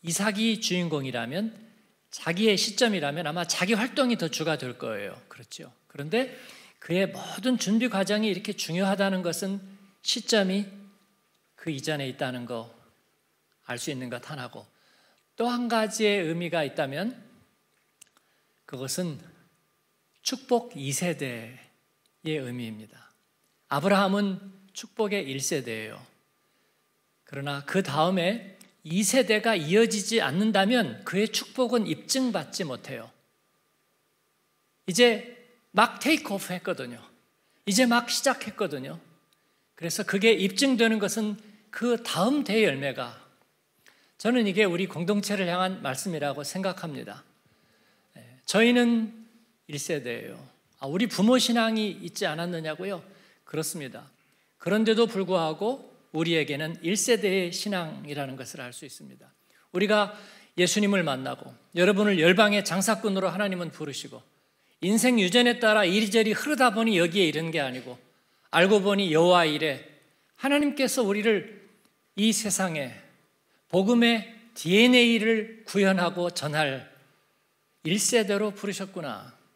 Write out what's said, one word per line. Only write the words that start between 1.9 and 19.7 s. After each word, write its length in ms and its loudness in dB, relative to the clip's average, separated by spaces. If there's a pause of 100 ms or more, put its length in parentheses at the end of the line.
자기의 460 0
시점이라면 720 0
아마 180 -4
자기 280 -2
활동이 440 0
더 120 -4
주가 280 -2
될 220 -8
거예요. 480 -8
그렇죠? 440 -20 (160)
그런데 480 -4 (440)
그의 280 0
모든 520 -4
준비 280 2
과정이 400 0
이렇게 260 -4
중요하다는 680 0
것은 400 -4 (400)
시점이 640 0 (920)
그 140 -10
이전에 400 -4
있다는 380 -6
거, 260 -8 (960)
알 80 -6
수 140 -8
있는 180 -8
것 200 -12
하나고, 360 -12 (720)
또 120 0
한 220 -2
가지의 540 0
의미가 400 -2
있다면 600 -4 (1400)
그것은 560 -6 (1000)